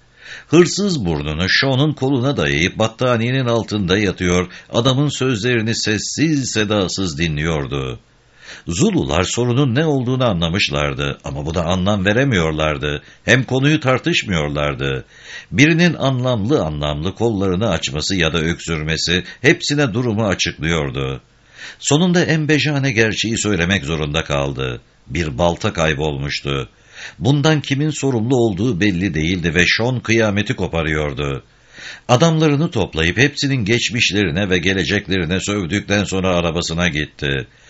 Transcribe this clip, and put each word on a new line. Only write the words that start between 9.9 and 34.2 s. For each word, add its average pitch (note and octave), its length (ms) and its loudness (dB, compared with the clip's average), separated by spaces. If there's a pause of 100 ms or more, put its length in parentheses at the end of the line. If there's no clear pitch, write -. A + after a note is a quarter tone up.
anlamışlardı D2 1000 -2
ama C#2+ 220 -8
buna E2 140 -2
anlam F#2 440 0
veremiyorlardı. D#2 960 0 (220)
Hem B2+ 200 2
konuyu C#3 360 2
tartışmıyorlardı. D2 1200 -2 (480)
Birinin D#3+ 420 4
anlamlı B2+ 680 0
anlamlı D2+ 520 -4
kollarını G2 560 0
açması D#2 460 -2
ya D#2+ 160 2
da E2+ 60 0
öksürmesi E2 880 -2 (160)
hepsine C#3+ 540 2
durumu A2+ 320 0
açıklıyordu. C#2+ 920 -2 (580)
Sonunda F3 460 2
Embejane C#3+ 680 0
gerçeği A2 460 0
söylemek F#2+ 460 0
zorunda D2+ 400 -2
kaldı. C2 560 -4 (260)
Bir D2+ 320 -4
balta F2 340 0
kaybolmuştu. C#2+ 960 -4 (500)
Bundan C#3+ 420 2
kimin C#3+ 300 -2
sorumlu B2+ 460 0
olduğu A2 440 2
belli F#2+ 340 0
değildi D#2+ 400 0
ve F2 120 6
Sean A#2+ 340 0
kıyameti G#2+ 560 2
koparıyordu. D2+ 880 -2 (640)
Adamlarını D#3 640 4
toplayıp F2 480 0
hepsinin C3+ 460 2
geçmişlerine G2 840 0